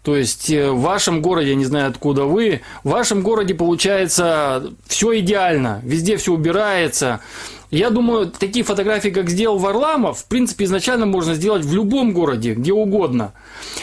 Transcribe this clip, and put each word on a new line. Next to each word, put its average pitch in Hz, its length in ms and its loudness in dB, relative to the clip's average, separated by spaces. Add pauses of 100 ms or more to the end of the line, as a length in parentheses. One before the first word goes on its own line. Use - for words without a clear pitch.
То 147 120 0
есть, 135 360 -2
э, 143 180 2
в 127 120 0
вашем 170 400 0
городе, 165 280 2
я 139 60 2
не 135 100 0
знаю, 139 240 0
откуда 139 360 0
вы, 185 360 2 (220)
в 139 60 -2
вашем 202 340 0
городе, 202 320 0
получается, 170 1160 0 (160)
все 226 320 0
идеально, 170 640 0
везде 165 340 0
все 180 160 0
убирается. 165 880 0 (500)
Я 202 200 2
думаю, 233 360 2
такие 202 380 -2
фотографии, 202 440 0
как 185 200 0
сделал 202 300 0
Варламов, 220 600 0
в - 60 -16
принципе, 226 400 -2
изначально 214 400 0
можно 175 300 0
сделать 185 280 0
в 143 100 -2
любом 220 400 2
городе, 123 420 0
где 139 180 0
угодно. 185 580 0 (520)